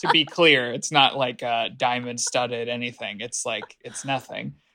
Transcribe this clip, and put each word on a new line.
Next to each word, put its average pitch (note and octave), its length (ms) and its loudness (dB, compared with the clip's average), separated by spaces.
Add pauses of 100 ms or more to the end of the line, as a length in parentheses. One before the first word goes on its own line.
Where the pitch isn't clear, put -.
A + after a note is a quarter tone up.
to - 100 0
be D3+ 160 4
clear, C#3 460 4
it's - 200 -6
not, C#3 240 6
like, B2 240 -2
a A#2 340 -2
diamond B2 460 -2
studded A#2+ 480 -2
anything. A#2 520 -6
It's, - 260 -8
like, A2 340 -8
it's - 240 -14
nothing. C#3 520 -6 (180)